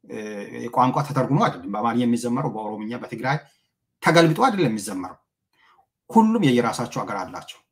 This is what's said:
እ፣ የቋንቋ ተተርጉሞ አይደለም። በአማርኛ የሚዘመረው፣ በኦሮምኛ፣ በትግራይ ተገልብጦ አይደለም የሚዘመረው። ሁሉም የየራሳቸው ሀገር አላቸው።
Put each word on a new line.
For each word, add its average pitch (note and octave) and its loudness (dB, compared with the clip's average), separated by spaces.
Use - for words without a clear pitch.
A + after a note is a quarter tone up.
እ፣ A#2 -12
የቋንቋ B2+ 2
ተተርጉሞ C#3 0
አይደለም። C3 -2
በአማርኛ A#2 0
የሚዘመረው፣ A#2+ 0
በኦሮምኛ፣ G#2+ -8
በትግራይ B2+ -4
ተገልብጦ E3 6
አይደለም G3+ 2
የሚዘመረው። A2 -6
ሁሉም A3 4
የየራሳቸው A#2+ 2
ሀገር G2+ -6
አላቸው። F2+ -12